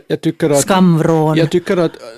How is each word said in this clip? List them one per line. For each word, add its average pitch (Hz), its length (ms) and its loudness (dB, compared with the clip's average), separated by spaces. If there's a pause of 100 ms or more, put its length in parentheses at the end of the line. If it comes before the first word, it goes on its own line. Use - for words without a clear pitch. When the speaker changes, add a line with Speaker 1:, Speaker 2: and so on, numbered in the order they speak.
Speaker 1:
jag 156 140 -6
tycker 160 280 -2
att, 143 120 2
Speaker 2:
Skamvrån. 160 760 2
Speaker 1:
jag 160 140 0
tycker 180 260 -2
att, 165 180 0
eh, - 40 -20 (180)